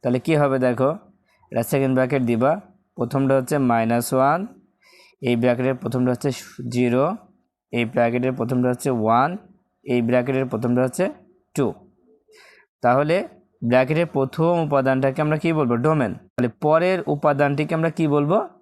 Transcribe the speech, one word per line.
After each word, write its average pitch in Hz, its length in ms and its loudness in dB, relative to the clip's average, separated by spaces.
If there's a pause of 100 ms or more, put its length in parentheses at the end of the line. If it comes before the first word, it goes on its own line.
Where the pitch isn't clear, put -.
তাহলে 123 180 0
কি 165 160 -2
হবে? 139 240 2
দেখো, 127 300 2 (600)
এটা 117 120 -2
সেকেন্ড 135 300 0
ব্র্যাকেট 131 300 0
দিবা, 120 280 2 (440)
প্রথমটা 135 400 0
হচ্ছে 135 220 0
মাইনাস 117 560 0
ওয়ান, 139 260 2 (840)
এই 123 140 0
ব্র্যাকেটের 123 400 0
প্রথমটা 123 360 -2
হচ্ছে 131 200 -2 (400)
জিরো, 123 440 2 (560)
এই 120 140 -2
ব্র্যাকেটের 123 480 0
প্রথমটা 127 360 -2
হচ্ছে 123 220 -4
ওয়ান, 123 460 0 (460)
এই 120 180 0
ব্র্যাকেটের 127 440 0
প্রথমটা 123 380 -2
হচ্ছে 175 220 -2 (500)
টু। 147 180 0 (1080)
তাহলে 147 460 2 (360)
ব্র্যাকেটের 131 420 2
প্রথম 160 480 0 (140)
উপাদানটাকে 135 540 0
আমরা 151 160 0
কি 165 160 0
বলবো? 127 220 0
ডোমেন। 131 380 0
তাহলে - 360 -4 (120)
পরের 165 460 2
উপাদানটিকে 147 680 0
আমরা 160 140 0
কি 160 180 -2
বলবো? 147 300 2 (240)